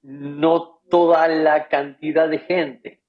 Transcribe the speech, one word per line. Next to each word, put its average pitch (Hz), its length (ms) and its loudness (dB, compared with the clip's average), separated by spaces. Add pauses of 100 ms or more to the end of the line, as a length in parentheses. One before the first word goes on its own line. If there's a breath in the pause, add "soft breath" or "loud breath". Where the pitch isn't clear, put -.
No 143 880 -4
toda 165 380 4
la 156 400 0
cantidad 151 640 -2
de 156 100 -4
gente 156 680 -6